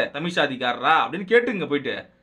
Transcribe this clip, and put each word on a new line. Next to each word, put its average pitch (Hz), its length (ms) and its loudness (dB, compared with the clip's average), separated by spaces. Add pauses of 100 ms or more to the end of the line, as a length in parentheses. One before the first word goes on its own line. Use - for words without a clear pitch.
(180)
தமிழ் 175 200 -4
சாதிக்காரரா 127 680 2
அப்படின்னு 180 280 -6
கேட்டுங்க 226 400 2
போயிட்டு. 131 240 -2 (280)